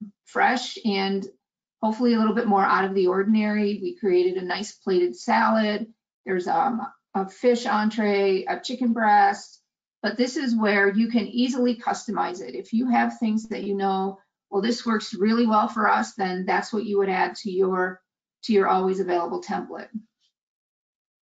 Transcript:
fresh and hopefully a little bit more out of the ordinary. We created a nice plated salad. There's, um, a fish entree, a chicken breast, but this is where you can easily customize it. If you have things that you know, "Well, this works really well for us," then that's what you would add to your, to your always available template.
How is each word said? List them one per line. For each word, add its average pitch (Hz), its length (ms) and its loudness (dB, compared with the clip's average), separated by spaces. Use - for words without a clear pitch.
fresh 240 600 0
and 196 420 0
hopefully 233 320 2
a 226 60 4
little 214 160 2
bit 240 100 0
more 196 180 4
out 185 220 2
of 190 80 -4
the 190 140 2
ordinary. 208 720 0
We 175 140 -6
created 185 420 2
a 185 80 -4
nice 180 280 -6
plated 180 420 0
salad. 220 760 0
There's, 180 240 -4
um, 214 380 -2
a 196 120 -2
fish 240 380 0
entree, 208 800 0
a - 140 -4
chicken 247 340 -2
breast, 208 640 2
but 208 120 -4
this 247 220 -2
is 254 180 0
where 202 320 4
you 220 200 2
can 226 180 0
easily 247 500 0
customize 180 640 -4
it. - 140 -12
If - 180 -10
you 240 160 0
have 233 300 2
things 220 300 -2
that 196 160 -8
you 196 100 -4
know, 196 460 -2
"Well, 196 100 0
this 233 240 -2
works 220 300 -2
really 226 320 2
well 214 200 4
for 214 220 -2
us," 220 240 0
then 185 320 -4
that's 185 260 -2
what 202 140 -4
you 202 140 0
would 196 100 2
add 180 280 0
to 196 140 -8
your, 185 480 0
to 226 100 0
your 196 140 6
always 190 320 2
available 175 420 -2
template. - 480 -8